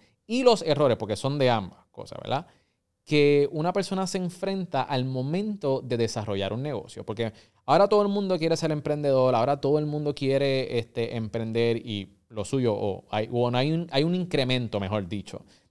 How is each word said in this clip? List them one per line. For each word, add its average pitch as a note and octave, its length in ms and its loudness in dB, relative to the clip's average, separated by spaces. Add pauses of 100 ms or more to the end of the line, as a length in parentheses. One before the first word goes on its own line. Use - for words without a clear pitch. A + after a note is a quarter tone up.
(260)
y B3 180 -2
los A#3 180 6
errores, C#3 360 4
porque G#2 180 -4
son C#3 240 -2
de B2+ 100 4
ambas G#2 420 -2
cosas, - 300 -16
¿verdad? C#3 240 -4 (580)
Que C#3+ 480 4
una E3 220 -2
persona F#3+ 320 -2
se F#3 140 -4
enfrenta F3+ 640 -4
al C3 220 -2
momento C#3 760 -2
de A#2+ 160 -4
desarrollar G#2 560 -2
un A#2+ 80 -4
negocio. - 420 -8
Porque A2 300 -4 (320)
ahora F3+ 240 6
todo G#3 140 4
el G3+ 40 0
mundo G3 300 0
quiere E3 180 0
ser D#3+ 160 -2
emprendedor, C#3+ 600 2
ahora C3+ 260 2
todo D3 200 2
el D3+ 80 -2
mundo D3 260 -2
quiere, C3+ 640 0
este, A#2 380 -4
emprender A2+ 640 0
y G#2 420 -8 (100)
lo G#2+ 160 -8
suyo, B2 280 2
o G2+ 360 -4
hay, G#2+ 220 -2
o A#2+ 200 0
no B2 60 0
hay C#3 140 2
un, E3+ 200 -2
hay C#3 120 2
un E3+ 120 0
incremento, B2+ 640 -2
mejor G2 280 -2
dicho, - 380 -10 (260)